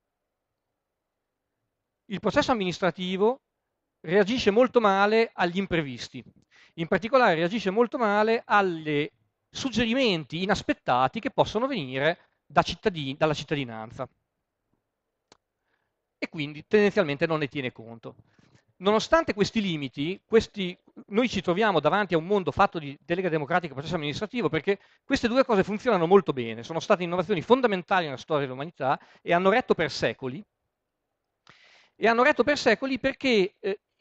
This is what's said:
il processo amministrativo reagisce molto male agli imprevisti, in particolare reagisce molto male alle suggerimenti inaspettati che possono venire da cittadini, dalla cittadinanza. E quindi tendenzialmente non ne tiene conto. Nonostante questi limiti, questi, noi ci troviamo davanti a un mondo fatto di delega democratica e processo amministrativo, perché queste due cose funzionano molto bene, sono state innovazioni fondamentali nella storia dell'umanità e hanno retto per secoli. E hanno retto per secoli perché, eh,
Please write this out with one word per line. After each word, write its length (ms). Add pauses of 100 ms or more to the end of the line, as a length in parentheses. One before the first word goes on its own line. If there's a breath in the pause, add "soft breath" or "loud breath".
(2000)
il 140
processo 320
amministrativo 880 (580)
reagisce 500
molto 300
male 540
agli 240
imprevisti, 680 (520 soft breath)
in 120
particolare 480
reagisce 340
molto 300
male 440
alle 680 (400)
suggerimenti 920
inaspettati 760
che 100
possono 380
venire 640 (120)
da 200
cittadini, 520
dalla 200
cittadinanza. 760 (2000)
E 120
quindi 360
tendenzialmente 640
non 100
ne 100
tiene 240
conto. 440 (640 soft breath)
Nonostante 540
questi 260
limiti, 680
questi, 520 (300)
noi 200
ci 140
troviamo 380
davanti 340
a 40
un 80
mondo 260
fatto 260
di 260
delega 260
democratica 420
e 20
processo 220
amministrativo, 540
perché 300 (240 soft breath)
queste 240
due 160
cose 200
funzionano 420
molto 260
bene, 300
sono 180
state 240
innovazioni 380
fondamentali 640
nella 120
storia 280
dell'umanità 540 (220 soft breath)
e 120
hanno 160
retto 240
per 160
secoli. 540 (1500 soft breath)
E 120
hanno 140
retto 220
per 160
secoli 400
perché, 600
eh, 200 (220)